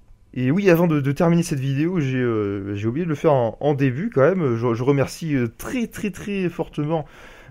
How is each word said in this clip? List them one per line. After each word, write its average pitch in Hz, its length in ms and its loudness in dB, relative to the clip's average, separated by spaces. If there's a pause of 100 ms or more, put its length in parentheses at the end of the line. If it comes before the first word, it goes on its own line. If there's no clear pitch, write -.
(340)
Et 127 160 0
oui, 190 200 4
avant 170 160 6
de, 151 140 2
de 139 120 0
terminer 170 300 2
cette 151 180 -4
vidéo, 147 400 -2
j'ai, 131 180 -2
euh, 104 560 -2
j'ai 104 120 -4
oublié 139 180 -2
de 165 60 -4
le 147 40 0
faire 156 180 2
en, 117 280 0
en 147 140 0
début, 139 360 -2
quand 135 120 2
même. 151 340 2
Je, 117 180 0
je 120 80 -4
remercie, 143 520 0
euh, 123 120 0
très, 220 400 -6
très, 214 240 -6
très 190 380 -4
fortement, 156 560 -4 (460)